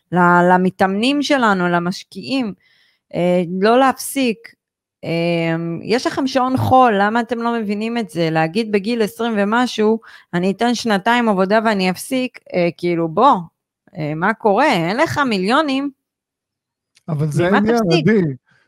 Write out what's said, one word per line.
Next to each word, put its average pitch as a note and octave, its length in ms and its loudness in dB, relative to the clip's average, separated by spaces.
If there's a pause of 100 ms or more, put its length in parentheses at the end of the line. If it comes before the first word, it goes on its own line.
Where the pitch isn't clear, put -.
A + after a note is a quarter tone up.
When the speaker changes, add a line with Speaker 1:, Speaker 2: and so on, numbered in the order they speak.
(120)
Speaker 1:
ל-, F3 420 4
למתאמנים G3 680 0
שלנו, G#3 460 0
למשקיעים, F#3+ 840 -4 (640)
אה, F3+ 280 0 (160)
לא A3+ 200 4
להפסיק. C4 580 -2 (680)
אה, E3+ 60 -8 (760)
יש B3 240 -2
לכם D4 200 -4
שעון C4 300 -2
חול, B3+ 440 4
למה G#3+ 180 2
אתם A#3 200 -4
לא A#3 200 -2
מבינים A3 380 -4
את G#3+ 120 -6
זה? E3 200 -2
להגיד E3 420 -2
בגיל G#3+ 300 -2
עשרים A3+ 360 -4
ומשהו, A3 640 0 (340)
"אני F3+ 180 0
אתן A#3 240 0
שנתיים A3+ 540 0
עבודה F#3+ 360 2
ואני G3 240 0
אפסיק", B3+ 500 -6 (140)
אה, F3 240 2
כאילו, E3+ 300 -2
בוא, A3 280 4 (640)
אה, D3+ 180 -6
מה F#3+ 180 -2
קורה? B3+ 400 2
אין F3 240 0
לך D#4 200 0 (120)
מיליונים. C4+ 600 0 (1200)
Speaker 2:
אבל D#3 180 -2
זה D#3+ 200 0
Speaker 1:
ממה G3 100 2
Speaker 2:
העניין, A3 200 2 (120)
Speaker 1:
תפסיק? E3 180 2
Speaker 2:
עדי. G#3+ 140 4 (460)